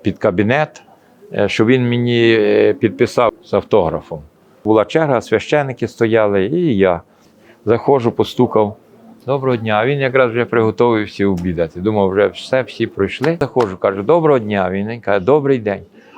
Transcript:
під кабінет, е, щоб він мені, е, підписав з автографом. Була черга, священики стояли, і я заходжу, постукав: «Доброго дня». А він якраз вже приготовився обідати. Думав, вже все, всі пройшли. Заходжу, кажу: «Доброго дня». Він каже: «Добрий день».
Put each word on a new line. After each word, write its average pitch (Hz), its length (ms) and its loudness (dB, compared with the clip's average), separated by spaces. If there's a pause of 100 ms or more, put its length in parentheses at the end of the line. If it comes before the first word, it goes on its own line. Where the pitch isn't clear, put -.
під 95 160 -4
кабінет, 110 640 -2 (500)
е, 104 160 -2
щоб 110 180 0
він 123 220 2
мені, 120 500 2
е, 104 360 2
підписав 113 580 0 (100)
з - 120 -6
автографом. 82 680 -2 (440)
Була 107 200 4
черга, 143 360 0
священики 127 680 -2
стояли, 107 580 0
і 151 300 0
я 92 240 2 (640)
заходжу, 117 460 2
постукав: 107 680 0 (500)
«Доброго 131 300 -2
дня». 110 260 -4
А 120 40 0
він 143 120 -2
якраз 131 320 0
вже 117 140 -2
приготовився 110 800 0
обідати. 87 540 -2
Думав, 101 300 0
вже 98 160 2
все, 131 360 -4
всі 120 240 -6
пройшли. 127 540 -4
Заходжу, 117 400 -2
кажу: 101 220 0
«Доброго 151 360 2
дня». 101 320 -2
Він 104 300 -6
каже: 101 200 0
«Добрий 139 380 2
день». 101 240 -6 (360)